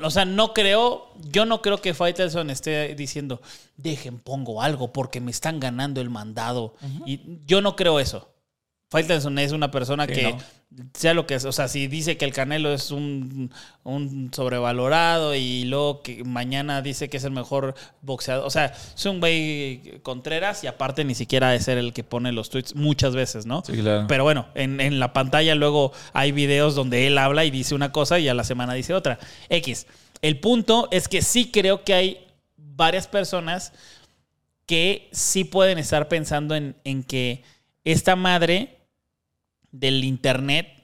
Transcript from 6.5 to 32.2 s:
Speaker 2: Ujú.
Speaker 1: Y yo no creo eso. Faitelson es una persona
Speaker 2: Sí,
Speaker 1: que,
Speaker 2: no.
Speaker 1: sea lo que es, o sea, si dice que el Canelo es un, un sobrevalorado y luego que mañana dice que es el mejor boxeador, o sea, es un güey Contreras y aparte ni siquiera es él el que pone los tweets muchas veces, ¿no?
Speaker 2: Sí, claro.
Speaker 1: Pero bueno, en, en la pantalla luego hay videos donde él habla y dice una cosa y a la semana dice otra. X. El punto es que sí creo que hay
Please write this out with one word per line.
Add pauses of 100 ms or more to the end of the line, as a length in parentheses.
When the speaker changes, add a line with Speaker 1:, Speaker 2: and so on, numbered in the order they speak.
Speaker 2:
Ujú.
Speaker 1:
Y (240)
yo
no
creo
eso. (600)
Faitelson
es
una
persona
Speaker 2:
Sí,
Speaker 1:
que,
Speaker 2:
no. (540)
Speaker 1:
sea
lo
que
es,
o
sea,
si
dice
que
el
Canelo
es
un, (340)
un
sobrevalorado
y
luego
que
mañana
dice
que
es
el
mejor (280)
boxeador,
o
sea, (280)
es
un
güey
Contreras
y
aparte
ni
siquiera
es
él
el
que
pone
los
tweets
muchas
veces,
¿no?
Speaker 2:
Sí,
claro.
Speaker 1:
Pero
bueno,
en,
en
la
pantalla
luego (200)
hay
videos
donde
él
habla
y
dice
una
cosa
y
a
la
semana
dice
otra. (300)
X. (340)
El
punto
es
que
sí
creo
que
hay (320)